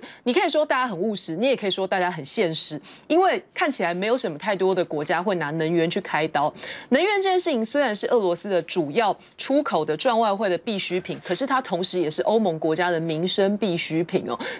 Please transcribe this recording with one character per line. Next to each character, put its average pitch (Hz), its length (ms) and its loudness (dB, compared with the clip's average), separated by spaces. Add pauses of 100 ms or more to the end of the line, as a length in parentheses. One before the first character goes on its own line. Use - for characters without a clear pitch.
(240)
你 247 80 2
可 381 120 4
以 339 40 2
说 302 180 2
大 302 100 2
家 254 120 0
很 180 100 -6
务 208 160 -2
实， 160 220 -4
你 220 100 2
也 269 100 2
可 208 120 -2
以 - 20 2
说 190 160 -2
大 190 140 0
家 180 100 0
很 165 160 -6
现 175 260 0
实， 151 280 -4 (260)
因 320 140 4
为 311 200 4 (140)
看 330 160 0
起 220 140 -2
来 170 100 0
没 190 140 -2
有 254 100 4
什 208 120 -2
么 143 60 -6
太 196 200 -2
多 185 180 4
的 180 100 2
国 151 200 -4
家 170 180 0
会 190 140 0
拿 151 160 -2
能 160 200 0
源 165 160 4
去 196 120 -2
开 156 260 0
刀。 151 260 0 (360)
能 269 120 4
源 392 100 2 (120)
这 392 60 2
件 370 100 4
事 359 100 -2
情 233 160 0
虽 285 160 0
然 233 140 2
是 - 140 -2
俄 247 100 4
罗 180 160 2
斯 202 160 -6
的 175 120 2
主 160 280 -2
要 190 260 2 (220)
出 285 240 2
口 175 220 0
的 156 120 -2
赚 226 220 2
外 214 160 4
汇 208 140 0
的 175 100 0
必 214 180 -4
需 180 240 -2
品， 185 240 -6
可 - 80 -2
是 254 140 -2
它 262 160 0
同 190 200 -4
时 180 180 -2
也 156 100 0
是 - 120 -2
欧 220 180 2
盟 170 180 0
国 160 160 0
家 175 160 2
的 170 80 0
民 165 280 -2
生 196 300 2
必 196 200 0
需 160 260 0
品 175 260 -2
哦。 117 80 -4 (240)